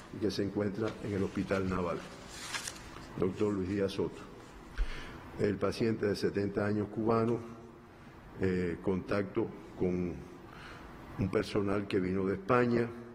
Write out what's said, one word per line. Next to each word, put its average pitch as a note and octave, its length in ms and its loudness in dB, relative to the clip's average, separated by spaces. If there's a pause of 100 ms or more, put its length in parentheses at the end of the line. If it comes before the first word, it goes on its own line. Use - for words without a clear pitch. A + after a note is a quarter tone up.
(140)
y G#2+ 40 -8
que G#2 120 2
se G2+ 140 0
encuentra G2+ 440 0 (140)
en G#2 120 -2
el F#2+ 80 2
Hospital F#2+ 460 0
Naval. F2+ 300 0 (1200)
Doctor G2 340 2
Luis F#2 160 0
Díaz G2 240 2
Soto. - 280 -2 (1200)
El G#2 160 4
paciente A2 500 2
de G2+ 80 4
setenta G2+ 520 2
años G#2 220 2
cubano, A2+ 520 2 (1000)
eh, F#2 420 2
contacto G2 680 2 (300)
con F2+ 360 2 (1040)
un F#2+ 120 2
personal G2+ 560 2
que G#2 120 4
vino F#2+ 280 2
de F#2+ 80 4
España, A#2 540 4 (260)